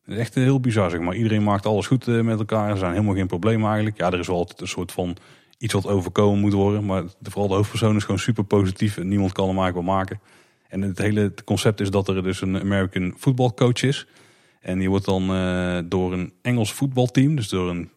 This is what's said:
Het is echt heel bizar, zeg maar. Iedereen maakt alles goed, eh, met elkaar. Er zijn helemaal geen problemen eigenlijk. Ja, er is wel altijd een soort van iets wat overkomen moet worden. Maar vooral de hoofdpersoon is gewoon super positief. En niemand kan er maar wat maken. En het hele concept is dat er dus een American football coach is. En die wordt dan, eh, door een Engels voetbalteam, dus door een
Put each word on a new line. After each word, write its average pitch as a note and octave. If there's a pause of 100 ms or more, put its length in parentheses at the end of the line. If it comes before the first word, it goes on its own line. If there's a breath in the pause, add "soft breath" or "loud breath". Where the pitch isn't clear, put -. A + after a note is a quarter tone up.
Het -
is G2+
echt A#2+
heel C3+
bizar, A2
zeg E2+
maar. F2+
Iedereen A2
maakt G2+
alles G#2
goed, B2+
eh, A#2
met A2+
elkaar. G#2+
Er G2
zijn F#2
helemaal G2+
geen F#2+
problemen G#2+
eigenlijk. G#2+
Ja, F2+
er F2+
is E2
wel F2+
altijd F2
een F#2
soort F2+
van F2+ (420 loud breath)
iets A#2
wat G2
overkomen G2+
moet G2+
worden. G2+
Maar F#2+ (180)
vooral G2+
de F#2+
hoofdpersoon G#2+
is G2
gewoon F#2+
super A2
positief. G2+
En F2+
niemand F#2+
kan F#2+
er F#2+
maar F#2
wat F2
maken. F#2+ (480 soft breath)
En F#2+
het G2
hele G#2 (120)
concept G#2+
is G2+
dat G2
er F#2+
dus F#2
een F#2+
American F#2+
football B2+
coach B2
is. C3+ (520 soft breath)
En F#2
die F#2+
wordt G2
dan, F#2+
eh, F2+
door F2+
een F2+
Engels A#2+
voetbalteam, C3+
dus A#2
door F2+
een F2